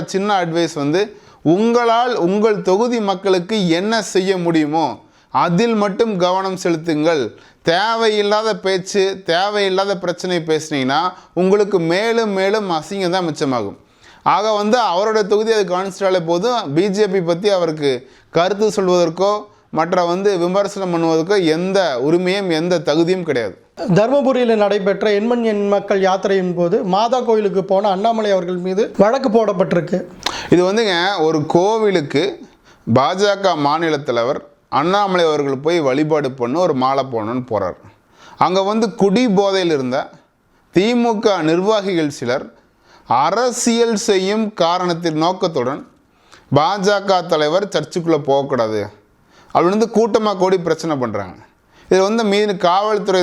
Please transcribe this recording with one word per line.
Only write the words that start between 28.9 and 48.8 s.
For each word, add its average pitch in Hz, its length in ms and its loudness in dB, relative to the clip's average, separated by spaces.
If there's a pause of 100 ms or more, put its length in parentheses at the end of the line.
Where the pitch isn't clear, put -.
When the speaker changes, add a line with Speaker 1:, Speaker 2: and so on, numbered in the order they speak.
Speaker 2:
வழக்கு 233 320 2
போடப்பட்டிருக்கு. 185 680 0 (500)
Speaker 1:
இது 165 140 6
வந்துங்க, 202 320 0 (240)
ஒரு 156 260 2
கோவிலுக்கு 175 800 2 (680)
பா 131 200 4
ஜ 196 260 2
க 190 160 2
மாநில 156 420 0
தலைவர் 135 440 -2 (280)
அண்ணாமலை 180 560 0
அவர்கள் 143 400 0
போய் 170 140 2
வழிபாடு 147 520 0
பண்ண 127 280 -4
ஒரு 175 240 0
மாலை 135 280 0
போடணும்னு 120 380 -4
போறார். 95 300 -4 (580)
அங்க 175 260 2
வந்து 220 320 0
குடி 202 340 2
போதையில் 190 480 2
இருந்த 127 200 -2 (800)
திமுக 220 640 2
நிர்வாகிகள் 175 800 0
சிலர் 131 280 -4 (800)
அரசியல் 233 720 0 (100)
செய்யும் 208 460 0
காரணத்தின் 170 720 0
நோக்கத்துடன் 160 580 -2 (720)
"பா 147 240 4
ஜ 202 280 2
க 190 160 2
தலைவர் 170 540 0
சர்ச்சுக்குள்ள 165 420 0 (120)
போகக்கூடாது" 123 520 0 (720)